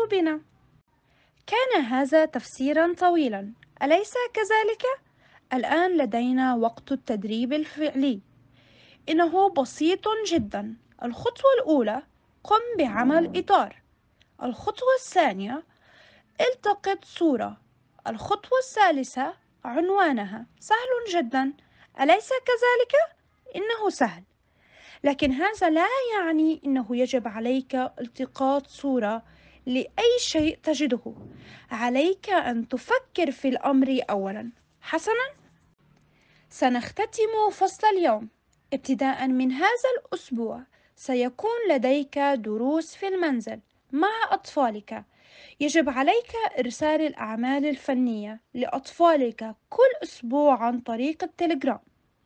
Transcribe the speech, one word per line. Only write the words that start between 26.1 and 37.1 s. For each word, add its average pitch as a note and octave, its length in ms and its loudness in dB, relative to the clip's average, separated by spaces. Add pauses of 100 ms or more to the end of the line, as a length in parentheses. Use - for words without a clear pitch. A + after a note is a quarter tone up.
يعني D#4+ 520 0
إنه B3+ 320 -2
يجب B3 300 0
عليك A#3+ 480 -4
التقاط C4 920 -4
صورة A#3 560 -2 (420)
لأي G#4 540 2
شيء D#4 440 0
تجده. C4 500 -2 (580)
عليك B3+ 580 0
أن B3 380 0
تفكر E4+ 640 -2
في - 160 -6
الأمر C4 520 2 (100)
أولًا. G#3 420 -6 (300)
حسنًا، A#4 480 -2 (1200)
سنختتم G#4+ 1000 0